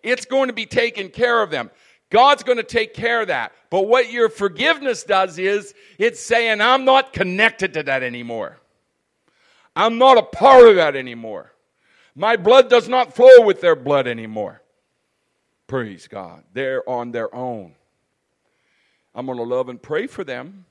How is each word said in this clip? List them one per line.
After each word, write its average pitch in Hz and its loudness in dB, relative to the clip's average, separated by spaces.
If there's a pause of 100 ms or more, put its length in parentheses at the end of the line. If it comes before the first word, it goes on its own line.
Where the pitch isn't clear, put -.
It's 240 -6
going 269 -2
to 240 -10
be 214 -10
taken 233 -6
care 233 -2
of 180 -6
them. 123 -8 (380)
God's 277 2
gonna 240 -4
take 220 -6
care 233 -4
of 202 -6
that. 127 -8 (160)
But 190 -2
what 233 0
your 233 0
forgiveness 233 -4
does 190 -2
is, 202 -6 (240)
it's 233 -4
saying, 226 -2
"I'm 254 0
not 269 2
connected 190 -2
to 156 -6
that 135 -4
anymore. 117 -12 (1120)
I'm 226 -2
not 262 6
a 190 2
part 254 6
of 202 6
that 151 -2
anymore. 117 -14 (600)
My 214 -2
blood 240 4
does 240 0
not 247 -4
flow 247 10
with 208 0
their 170 2
blood 135 -2
anymore." 110 -10 (1040)
Praise 110 -10
God. 90 -18
They're 131 -8
on 120 -10
their 113 -8
own. 113 -14 (1400)
I'm 127 -12
gonna 123 -10
love 123 -6
and 123 -18
pray 156 -8
for - -14
them. 147 -16